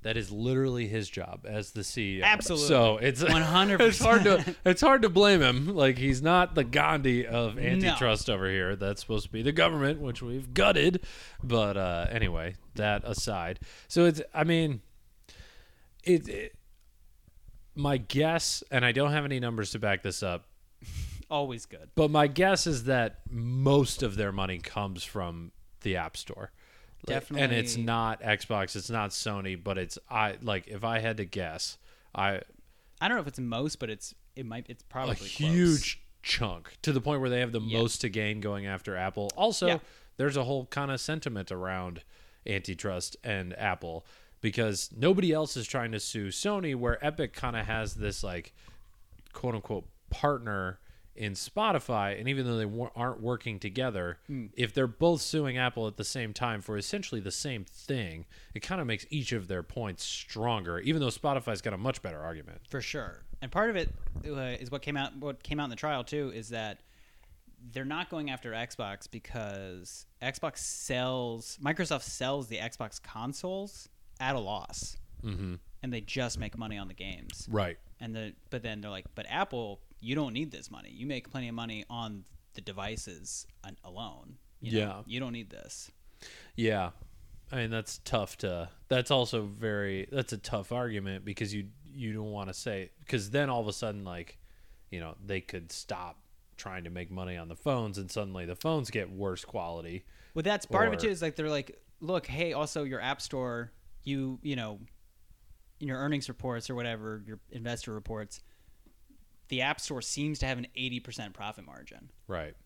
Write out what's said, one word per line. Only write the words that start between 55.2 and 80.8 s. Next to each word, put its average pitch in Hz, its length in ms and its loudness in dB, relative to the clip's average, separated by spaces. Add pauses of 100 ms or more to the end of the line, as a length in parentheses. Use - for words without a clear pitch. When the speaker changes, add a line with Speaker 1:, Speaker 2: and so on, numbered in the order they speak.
Speaker 1:
suing 139 380 0
Apple 123 260 0
at 104 100 -4
the 110 80 -6
same 113 300 -4
time 117 260 -2
for 104 160 -6
essentially 120 460 -4
the 95 80 -6
same 113 360 -6
thing, 90 600 -6 (300)
it 107 80 -8
kinda 180 200 -2
makes 110 280 -2
each 143 200 -2
of 101 160 -2
their 90 140 -2
points 101 420 -6
stronger, 104 760 -2
even 151 220 0
though 127 80 2
Spotify's 123 520 -2
got 110 100 -4
a 95 60 -4
much 127 240 -4
better 80 180 -8
argument. 82 480 -10
Speaker 2:
For - 140 -6
sure. 110 440 -8 (180)
And 127 80 -8
part 214 180 2
of 214 60 -2
it, 165 180 0 (320)
uh, 151 60 -6 (280)
is 123 120 -10
what 139 100 -6
came 147 160 -4
out, 139 200 -4
what 131 260 -8
came 151 160 -2
out 147 60 0
in 131 40 -6
the 117 60 -8
trial 143 280 -2
too, 143 300 -4
is 110 160 -10
that 110 320 -6 (920)
they're 131 140 -6
not 156 240 -6
going 151 220 -4
after 123 200 -8
Xbox 110 580 -8
because 98 1000 -10 (120)
Xbox 135 380 -4
sells, 127 1040 -4
Microsoft 156 420 0
sells 135 440 -4
the 110 100 -8
Xbox 113 420 -8
consoles 185 880 -8 (320)
at 135 160 2
a 123 40 0
loss. - 580 -6 (260)
Speaker 1:
Mm-hmm. 92 320 -4 (280)
Speaker 2:
And 127 100 -6
they 113 80 -4
just 123 380 -4
make 110 180 -8
money 107 200 -8
on 95 100 -8
the 92 60 -12
games. 90 580 -12
Speaker 1:
Right. 95 260 0 (220)
Speaker 2:
And 113 160 -8
the, 110 180 -8 (160)
but 120 140 -6
then 107 180 -6
they're 107 100 -10
like, 95 140 -10 (100)
"But 107 140 -10
Apple, 120 520 -4 (180)
you 120 160 -4
don't 139 180 -2
need 143 180 -4
this - 200 -16
money. 50 200 -18